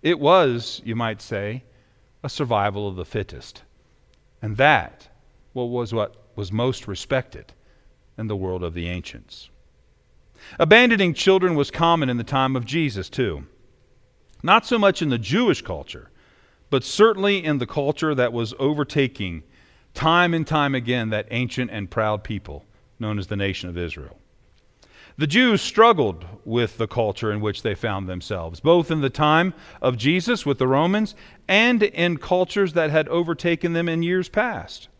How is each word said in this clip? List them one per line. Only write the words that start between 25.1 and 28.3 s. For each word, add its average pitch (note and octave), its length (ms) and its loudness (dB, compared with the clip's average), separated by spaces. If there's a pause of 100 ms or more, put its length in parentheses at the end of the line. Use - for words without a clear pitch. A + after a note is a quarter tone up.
The D3 80 0
Jews A3 360 4
struggled C#3 640 4 (180)
with A2+ 340 -2
the A2+ 120 -2
culture A2 420 -2
in G#2 80 -4
which G#2 220 -4
they G#2+ 120 -2
found G2 360 -4
themselves, F2+ 500 -8